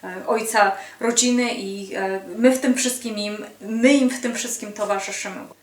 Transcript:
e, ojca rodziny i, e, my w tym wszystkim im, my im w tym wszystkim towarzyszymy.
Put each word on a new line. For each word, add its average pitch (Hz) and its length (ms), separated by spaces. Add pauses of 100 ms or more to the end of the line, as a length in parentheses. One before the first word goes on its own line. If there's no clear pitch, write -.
e, 185 240
ojca 220 440 (280)
rodziny 240 540
i, 196 420
e, 190 240 (160)
my 240 160
w 262 80
tym 254 160
wszystkim 233 420
im, 208 280 (160)
my 226 320
im 262 160
w - 120
tym 233 140
wszystkim 214 380
towarzyszymy. 196 680 (220)